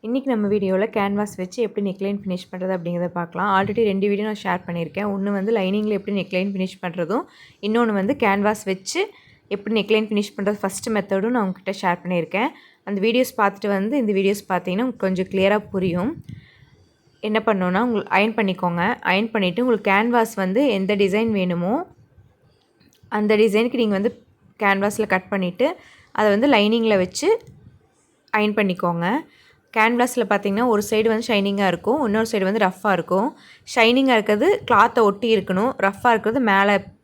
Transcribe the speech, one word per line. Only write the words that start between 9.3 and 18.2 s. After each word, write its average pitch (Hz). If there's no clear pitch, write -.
எப்படி 202
நெக்லைன் 220
ஃபினிஷ் 208
பண்றது 202
ஃபர்ஸ்ட் 190
மெத்தடும் 202
நான் 220
உங்ககிட்ட -
ஷேர் 175
பண்ணியிருக்கேன். 180
அந்த 202
வீடியோஸ் 240
பார்த்துட்டு 202
வந்து 214
இந்த 214
வீடியோஸ் 196
பார்த்தீங்கன்னா 185
உங்களுக்கு 240
கொஞ்சம் 185
கிளியரா 196
புரியும். 185
என்ன 214
பண்ணணும்னா, 185
உங்களுக்கு 214
அயர்ன் 220